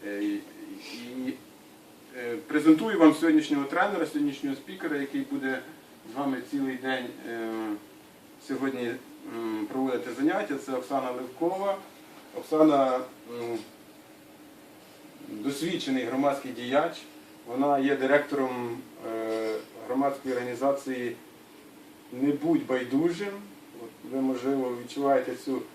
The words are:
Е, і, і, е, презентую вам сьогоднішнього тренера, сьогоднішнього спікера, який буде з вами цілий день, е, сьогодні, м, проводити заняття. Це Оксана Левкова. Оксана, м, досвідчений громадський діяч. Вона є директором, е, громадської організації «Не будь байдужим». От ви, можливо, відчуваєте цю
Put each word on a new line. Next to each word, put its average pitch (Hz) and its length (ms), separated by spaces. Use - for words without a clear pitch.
Е, 101 160
і, 104 100
і, 254 380
е, 120 180
презентую 160 520
вам 156 140
сьогоднішнього 151 520
тренера, 175 400
сьогоднішнього 143 500
спікера, 160 420
який 139 240
буде 131 380
з 123 40
вами 135 200
цілий 135 240
день, 127 300
е, 117 200
сьогодні, 123 440
м, 110 340
проводити 127 420
заняття. 147 420
Це 131 80
Оксана 131 380
Левкова. 185 680
Оксана, 143 580
м, 117 180
досвідчений 135 760
громадський 135 480
діяч. 123 500
Вона 139 320
є 135 160
директором, 127 800
е, 110 480
громадської 135 480
організації 123 800
«Не 135 180
будь 147 360
байдужим». 156 680
От - 300
ви, 135 80
можливо, 131 500
відчуваєте 127 520
цю 127 160